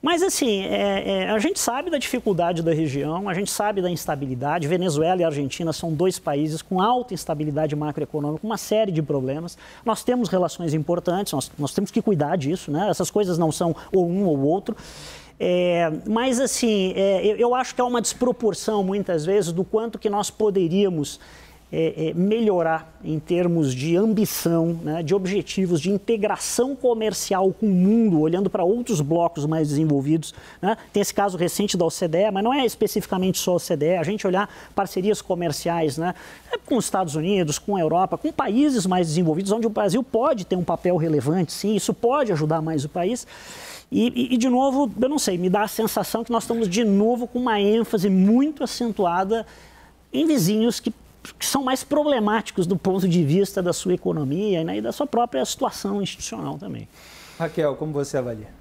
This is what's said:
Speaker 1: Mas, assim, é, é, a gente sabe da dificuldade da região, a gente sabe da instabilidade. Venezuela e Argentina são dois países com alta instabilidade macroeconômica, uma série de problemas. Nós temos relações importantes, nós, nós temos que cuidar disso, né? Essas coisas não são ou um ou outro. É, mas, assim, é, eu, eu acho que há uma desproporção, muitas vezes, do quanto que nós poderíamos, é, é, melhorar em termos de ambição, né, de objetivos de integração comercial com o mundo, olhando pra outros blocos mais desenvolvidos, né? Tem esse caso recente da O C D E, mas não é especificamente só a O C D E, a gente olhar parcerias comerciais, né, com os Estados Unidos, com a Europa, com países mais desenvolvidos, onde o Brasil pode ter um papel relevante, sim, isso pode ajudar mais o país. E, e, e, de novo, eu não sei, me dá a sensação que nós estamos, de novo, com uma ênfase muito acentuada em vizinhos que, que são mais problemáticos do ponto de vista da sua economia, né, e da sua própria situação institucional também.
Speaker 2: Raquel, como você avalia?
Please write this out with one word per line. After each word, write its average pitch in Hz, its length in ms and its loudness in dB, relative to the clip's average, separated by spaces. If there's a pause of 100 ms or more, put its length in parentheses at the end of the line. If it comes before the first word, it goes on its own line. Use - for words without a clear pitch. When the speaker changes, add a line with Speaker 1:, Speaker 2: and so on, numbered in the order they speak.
Speaker 1:
Mas, 330 220 2
assim, 247 440 0
é, 196 580 0
é, 185 60 -4
a 214 80 0
gente 311 200 0
sabe 269 300 -4
da 320 80 0
dificuldade 180 640 0
da 160 120 2
região, 151 520 -2
a 196 60 -4
gente 185 180 -4
sabe 208 300 -2
da 180 100 0
instabilidade. 143 800 -4
Venezuela 175 540 0
e - 20 2
Argentina 151 480 -2
são 165 220 -4
dois 180 240 0
países 151 420 -2
com - 180 -4
alta 240 360 0
instabilidade 151 600 -4
macroeconômica, 151 720 -4
uma 220 120 -4
série 214 340 0
de 156 80 0
problemas. 143 560 -4 (260)
Nós 330 220 -2
temos 240 240 2
relações 175 460 0
importantes, 175 580 0
nós, 139 260 -4
nós 147 140 -2
temos 202 180 -2
que 220 120 0
cuidar 165 340 2
disso, 160 340 -4
né? 180 200 0
Essas 180 200 0
coisas 185 280 2
não 165 120 2
são 165 240 0 (160)
ou 185 160 4
um 190 200 0
ou 147 140 2
outro. 180 360 0 (640)
É, 175 500 2 (160)
mas, 233 320 2
assim, 214 560 0
é, 190 320 2
eu, 208 120 2
eu 240 160 2
acho 254 200 -4
que - 60 -4
há 247 60 4
uma 240 160 0
desproporção, 220 840 0
muitas 185 400 -2
vezes, 180 280 0
do 180 120 -2
quanto 220 340 -2
que 214 120 -2
nós 202 200 -2
poderíamos, 185 880 0 (580)
é, 160 340 -2
é, 156 40 -6
melhorar 180 880 2
em 156 160 -4
termos 170 560 2
de 151 220 0
ambição, 170 840 2
né, 160 220 -4
de 151 100 0
objetivos 185 680 0
de 170 100 -2
integração 214 840 0
comercial 208 760 2
com - 140 -2
o 202 40 4
mundo, 190 500 6
olhando 175 280 2
pra - 140 -2
outros 214 380 2
blocos 160 440 0
mais 156 260 0
desenvolvidos, 147 640 2 (300)
né? 202 140 0 (160)
Tem 208 80 2
esse 196 120 -2
caso 202 240 0
recente 180 400 -2
da 170 80 2
O 165 60 2
C - 160 -4
D 160 120 0
E, 208 120 4
mas 196 140 -2
não 247 100 2
é 277 100 0
especificamente 190 760 0
só - 140 0
a - 40 2
O - 20 2
C 170 180 -2
D 147 100 0
E, 180 100 2
a 165 80 0
gente 196 200 -4
olhar 190 240 0 (240)
parcerias 196 480 -2
comerciais, 170 800 -2
né, 170 160 -2 (500)
com 277 120 -2
os 214 80 0
Estados 175 320 -2
Unidos, 165 420 0
com - 160 -4
a 190 60 0
Europa, 170 360 2
com 311 140 -4
países 254 560 2
mais 180 220 2
desenvolvidos, 165 420 0
onde 226 160 0
o 226 40 0
Brasil 220 340 2
pode 233 400 0
ter - 100 -2
um 180 80 0
papel 175 340 0
relevante, 156 560 0
sim, 208 220 -2
isso 208 180 0
pode 240 380 0
ajudar 156 320 0
mais 156 220 -2
o 151 40 -8
país. 185 380 -2 (640)
E, 233 240 2
e, 247 200 0
e, - 20 2
de 240 120 2
novo, 262 520 2
eu 254 80 2
não 294 100 0
sei, 185 180 0
me 180 140 0
dá 202 120 2
a 214 60 -2
sensação 220 540 -2
que 226 80 -8
nós 226 140 0
estamos, 233 240 0
de 202 160 0
novo, 220 420 2
com 247 140 -4
uma 240 180 0
ênfase 208 500 2
muito 226 540 4
acentuada 208 840 0 (680)
em 277 120 2
vizinhos 220 540 2
que, - 140 -4 (460)
que - 80 -6
são 277 160 0
mais 262 200 -2
problemáticos 220 840 0
do 185 100 0
ponto 190 320 0
de 170 160 4
vista 190 380 2
da 175 100 0
sua 180 220 -2
economia, 165 680 -2
né, 180 140 -4
e 214 60 -4
da 226 100 -4
sua 294 140 -4
própria 240 360 0
situação 202 600 -4
institucional 156 560 -8
também. 117 280 -12 (520)
Speaker 2:
Raquel, 156 380 0
como 156 180 -6
você 143 240 -2
avalia? 117 300 -6 (120)